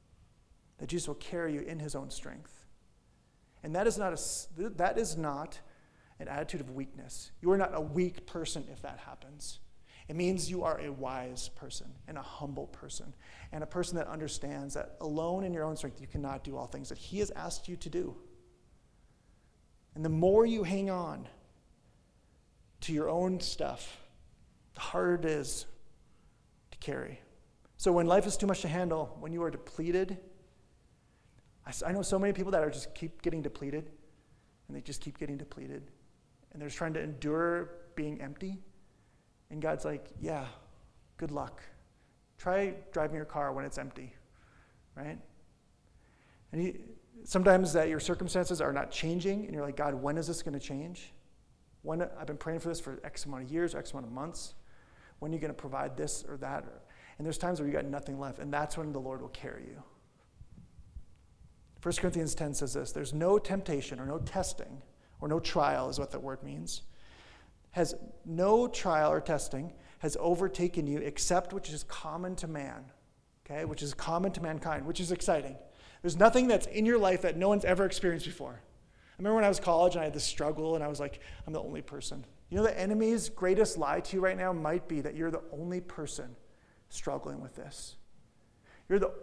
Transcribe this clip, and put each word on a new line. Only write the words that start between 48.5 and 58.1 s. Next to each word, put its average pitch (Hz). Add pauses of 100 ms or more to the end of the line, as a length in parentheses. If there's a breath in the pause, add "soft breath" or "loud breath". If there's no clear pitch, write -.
are 139
not 139
changing, 180
and 156
you're 147
like, 139
"God, 147
when 143
is 160
this 165
gonna 143
change? 147 (680)
When, 160
I've 165
been 151
praying 160
for 165
this 170
for 135
X -
amount 131
of 127
years, 165
or 147
X 139
amount 123
of 113
months. 147 (640 soft breath)
When 151
are 160
you 160
gonna 151
provide 135
this 151
or 143
that?" 135 (520 loud breath)
And 147
there's 156
times 175
where 147
you 143
got 147
nothing 139